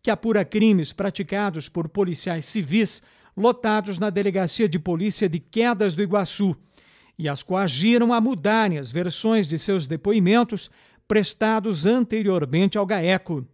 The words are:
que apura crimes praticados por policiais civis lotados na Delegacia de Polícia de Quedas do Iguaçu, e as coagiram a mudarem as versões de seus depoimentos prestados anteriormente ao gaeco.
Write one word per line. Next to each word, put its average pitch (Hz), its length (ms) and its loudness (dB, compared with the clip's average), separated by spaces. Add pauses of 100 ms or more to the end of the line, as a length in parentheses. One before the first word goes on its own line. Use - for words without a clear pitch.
que - 80 -2
apura 208 360 0
crimes 202 480 2
praticados 190 760 -4
por 165 200 -6
policiais 180 560 -4
civis 196 580 -2 (320)
lotados 214 640 0
na 208 100 -2
Delegacia 196 580 0
de 165 120 -2
Polícia 185 480 -2
de 165 120 -2
Quedas 220 540 0
do 170 80 -4
Iguaçu, 196 540 0 (640)
e 156 120 -4
as 143 140 -6
coagiram 196 680 2
a 233 80 2
mudarem 208 560 0
as 127 140 -10
versões 180 560 0
de 156 120 -4
seus 185 280 -2
depoimentos 202 840 2 (360)
prestados 214 800 0
anteriormente 196 920 2
ao 202 80 0
gaeco. 180 680 -2